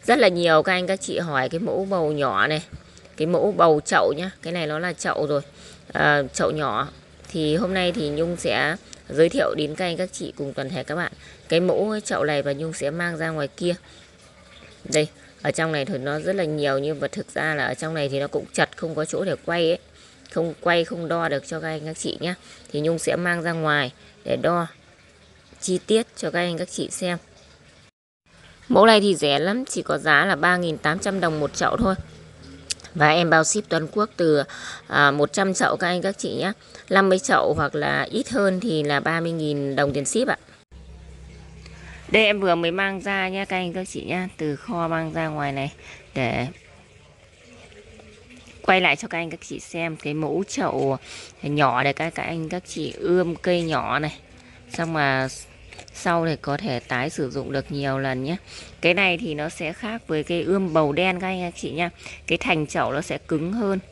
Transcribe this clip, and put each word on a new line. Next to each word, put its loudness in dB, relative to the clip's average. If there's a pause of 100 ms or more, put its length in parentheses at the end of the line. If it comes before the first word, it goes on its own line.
Rất 6
là 8
nhiều 6
các 2
anh, 2
các -2
chị -2
hỏi 0
cái -4
mẫu -2
bầu 2
nhỏ 2
này, 0 (560)
cái 0
mẫu 4
bầu 8
chậu 4
nhá. -6 (100)
Cái -6
này -2
nó -4
là -4
chậu -2
rồi, 0 (520)
à, 4 (100)
chậu 0
nhỏ. -2 (440)
Thì 0
hôm 0
nay 0
thì -2
Nhung -2
sẽ 0 (340)
giới 6
thiệu 2
đến -2
các -4
anh, -4
các -4
chị -10
cùng -6
toàn -6
thể -6
các -6
bạn -4 (380)
cái 4
mẫu 2
chậu 0
này 2
và -2
Nhung -6
sẽ -4
mang -4
ra -2
ngoài -2
kia. -2 (1160)
Đây, 4 (340)
ở 0
trong -2
này 0
thì -4
nó -2
rất -2
là 0
nhiều 0
nhưng -2
mà -4
thực -8
ra -2
là 0
ở -2
trong -6
này 0
thì -2
nó -2
cũng -4
chật, 2
không -6
có -2
chỗ -4
để 0 (100)
quay 2
ấy. 0 (520)
Không -2
quay, 4
không -6
đo 0
được -4
cho -8
các -6
anh, -6
các -8
chị -6
nhá. -2 (360)
Thì -2
Nhung 0
sẽ 0
mang 0
ra -2
ngoài 0 (320)
để 0
đo 2 (920)
chi 0
tiết 4 (100)
cho -4
các -2
anh, -2
các -6
chị -6
xem. -2 (1500)
Mẫu 4
này 8
thì 4
rẻ 2
lắm, 0
chỉ -6
có -2
giá 4
là 2
ba 4
nghìn -2
tám -2
trăm -2
đồng 0
một -2
chậu 0
thôi. 2 (1000)
Và 6
em 4
bao 8
ship -2
toàn 0
quốc 0
từ, 6 (440)
à, 6
một 2
trăm 2
chậu 2
các 0
anh, 0
các -2
chị -4
nhá. -2 (360)
Năm 6
mươi 4
chậu 4
hoặc 0
là 0
ít -4
hơn 2
thì 0
là 2
ba 0
mươi -2
nghìn -2
đồng 2
tiền -2
ship 0
ạ. 0 (1700)
Đây 6
em 4
vừa 4
mới 0
mang -2
ra -2
nha -4
các -4
anh, -4
các -6
chị -8
nhá. -4 (100)
Từ -2
kho -4
mang -2
ra -2
ngoài -4
này -4 (440)
để -2 (2250)
quay 4
lại 4
cho -10
các -6
anh, -4
các -10
chị -10
xem -6
cái -6
mẫu 0
chậu 0 (440)
nhỏ 2
để 2
các, -4
các -4
anh, -6
các -6
chị -8
ươm 2
cây 0
nhỏ 0
này. -4 (560)
Xong -2
mà 2 (680)
sau 0
thì 0
có -4
thể -2
tái -2
sử -4
dụng -6
được -4
nhiều -2
lần -2
nhé. -4 (460)
Cái 4
này 2
thì -4
nó -4
sẽ -6
khác -8
với 0
cái -2
ươm 0
bầu 4
đen 0
các -4
anh, -4
các -6
chị -6
nhá. -2 (380)
Cái 2
thành 0
chậu 0
nó -2
sẽ -6
cứng -4
hơn 0 (120)